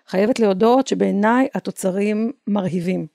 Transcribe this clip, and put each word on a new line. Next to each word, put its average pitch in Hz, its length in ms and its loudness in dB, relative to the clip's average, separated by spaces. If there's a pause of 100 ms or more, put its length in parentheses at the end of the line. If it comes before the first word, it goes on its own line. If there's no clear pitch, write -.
חייבת 214 320 0
להודות 226 480 4
שבעיניי 202 680 2
התוצרים 202 760 -4 (140)
מרהיבים. 185 680 -2